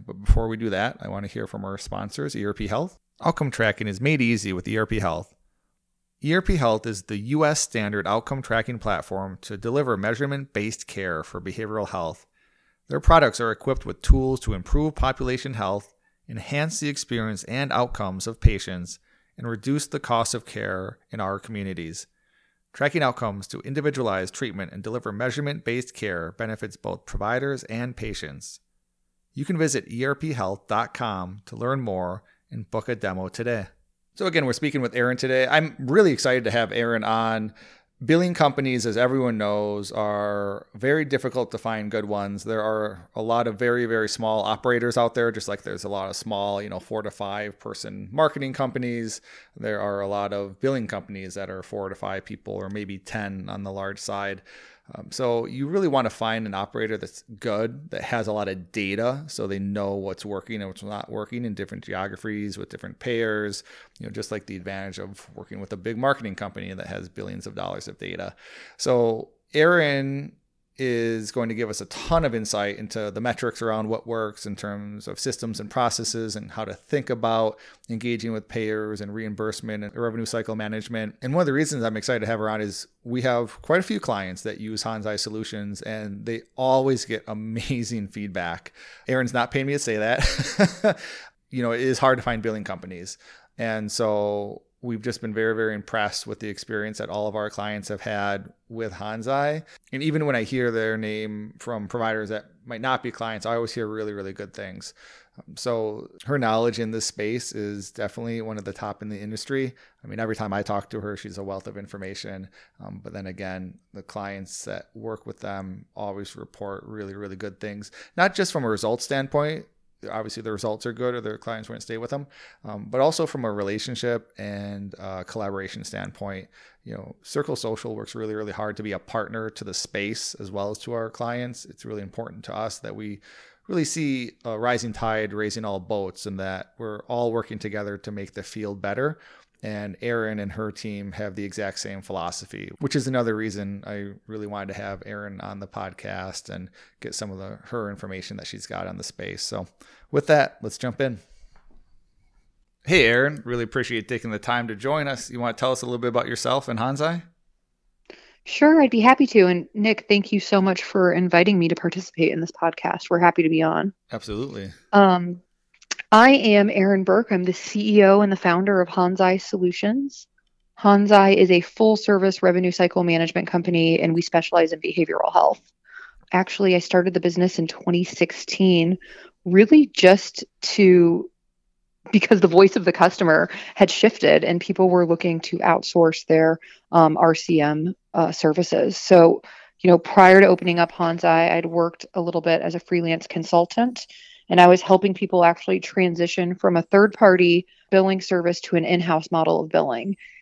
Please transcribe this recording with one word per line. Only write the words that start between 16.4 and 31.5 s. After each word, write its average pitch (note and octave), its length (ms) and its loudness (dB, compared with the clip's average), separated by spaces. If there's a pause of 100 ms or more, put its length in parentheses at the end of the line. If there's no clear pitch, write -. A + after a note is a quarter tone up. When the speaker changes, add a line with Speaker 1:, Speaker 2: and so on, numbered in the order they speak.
Speaker 1:
the D3 100 -4
experience A2+ 540 -6
and C3 300 -8
outcomes G#2 560 -4
of A2+ 120 -12
patients, F#2 600 -2 (360)
and A#2 120 -12
reduce C3 400 -4
the D3 100 -8
cost A#2 340 -2
of A#2 140 -10
care G2 540 -10 (100)
in A2+ 80 -10
our G2 220 -6
communities. F#2 680 -10 (680)
Tracking D3 300 -2
outcomes A2 460 -4
to - 140 -12
individualize C3 680 -2
treatment G2 420 -10
and G2 80 -14
deliver A2 300 -8
measurement-based B2 840 -6
care F2 460 -6
benefits A2 380 -8
both - 280 -10
providers B2+ 600 -4
and A#2+ 320 -8
patients. F#2+ 640 -12 (760)
You C#3 100 -8
can F3 140 -4
visit C#3 320 0
E A#2+ 140 -6
R C#3 100 -2
P D3+ 200 -6
health G2 340 -6
dot A2+ 260 -2
com G2 520 -8
to A#2 100 -16